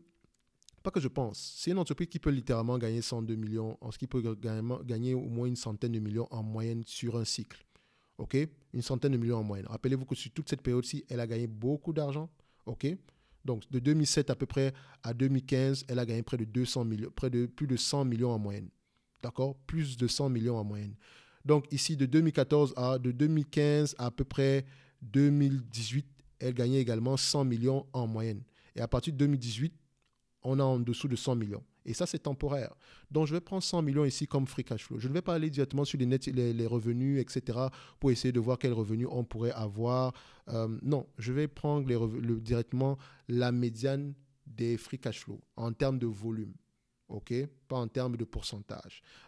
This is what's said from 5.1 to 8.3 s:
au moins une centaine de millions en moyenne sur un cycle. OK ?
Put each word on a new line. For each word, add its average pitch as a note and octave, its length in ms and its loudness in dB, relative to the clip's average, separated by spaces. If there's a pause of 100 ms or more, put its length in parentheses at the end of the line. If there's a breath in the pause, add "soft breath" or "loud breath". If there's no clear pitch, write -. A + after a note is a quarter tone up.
au B2+ 140 -2
moins A#2 180 -2
une B2 80 0
centaine A#2 380 -4
de A2+ 80 0
millions G#2+ 320 -2
en A2+ 100 -4
moyenne A2+ 420 -4
sur A#2 320 -4
un A2+ 80 0
cycle. - 400 -6 (520 soft breath)
OK ? - 200 -2 (360)